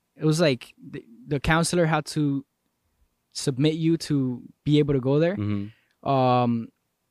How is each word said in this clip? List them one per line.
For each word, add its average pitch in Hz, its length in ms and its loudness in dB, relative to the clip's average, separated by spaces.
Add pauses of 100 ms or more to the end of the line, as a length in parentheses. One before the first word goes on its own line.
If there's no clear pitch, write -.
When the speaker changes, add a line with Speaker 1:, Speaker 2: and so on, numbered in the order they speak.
(160)
Speaker 1:
it - 100 -12
was 156 140 2
like 143 340 0 (160)
the, - 140 -16 (240)
the 139 140 -4
counselor 170 440 2
had 156 200 -2
to 139 400 -2 (880)
submit 151 400 0
you 165 240 2
to 131 440 -2 (220)
be 147 160 4
able 147 140 2
to 135 80 0
go 135 180 2
there. 170 160 2
Speaker 2:
Mm-hmm. 104 760 -6
Speaker 1:
Um, 123 600 2 (420)